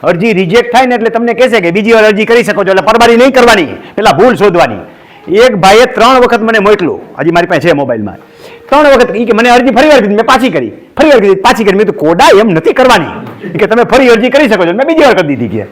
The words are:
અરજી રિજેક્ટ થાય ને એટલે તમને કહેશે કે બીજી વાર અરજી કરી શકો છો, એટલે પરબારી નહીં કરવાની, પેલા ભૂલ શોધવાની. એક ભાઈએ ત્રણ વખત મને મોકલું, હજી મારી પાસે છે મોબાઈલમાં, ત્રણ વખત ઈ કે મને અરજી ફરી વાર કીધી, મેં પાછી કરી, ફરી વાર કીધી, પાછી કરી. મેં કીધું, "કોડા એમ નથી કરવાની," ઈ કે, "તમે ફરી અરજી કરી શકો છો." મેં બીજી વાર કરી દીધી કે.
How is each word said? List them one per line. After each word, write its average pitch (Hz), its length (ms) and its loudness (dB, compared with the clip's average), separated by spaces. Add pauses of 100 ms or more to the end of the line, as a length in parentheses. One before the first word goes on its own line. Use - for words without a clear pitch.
અરજી 180 300 -2
રિજેક્ટ 196 400 -2
થાય 254 120 2
ને 247 100 -2
એટલે 226 140 -4
તમને 233 240 -4
કહેશે 233 260 0
કે 170 120 -2
બીજી 208 200 -2
વાર 220 120 4
અરજી 214 220 0
કરી 233 180 0
શકો 202 200 -4
છો, 185 60 -2
એટલે 190 120 0
પરબારી 233 340 2
નહીં 254 160 2
કરવાની, 233 340 2 (300)
પેલા 208 220 0
ભૂલ 220 180 2
શોધવાની. 170 400 0 (600)
એક 233 200 0
ભાઈએ 202 300 2
ત્રણ 247 340 0
વખત 233 220 0
મને 220 180 -2
મોકલું, 190 400 -2 (200)
હજી 160 120 -2
મારી 175 160 0
પાસે 170 220 -2
છે 160 40 2
મોબાઈલમાં, 120 440 -6 (520)
ત્રણ 294 180 2
વખત 247 280 2
ઈ 233 100 -2
કે 226 80 0
મને 226 160 2
અરજી 247 220 2
ફરી 262 160 2
વાર 285 140 4
કીધી, 202 140 -2
મેં 220 100 -2
પાછી 262 240 0
કરી, 131 200 -4
ફરી - 380 -4
વાર 269 120 4
કીધી, 196 160 2
પાછી 220 280 -2
કરી. 196 140 0
મેં 208 80 2
કીધું, 175 140 -6
"કોડા 175 400 2
એમ 226 80 0
નથી 165 260 -2
કરવાની," 240 500 0 (240)
ઈ - 100 -10
કે, 202 100 0
"તમે 226 160 0
ફરી 254 260 2
અરજી 233 200 2
કરી 269 200 0
શકો 185 160 0
છો." 170 80 -2
મેં 262 140 -2
બીજી 330 140 0
વાર 262 120 4
કરી 165 220 -2
દીધી 113 120 -6
કે. 101 240 -8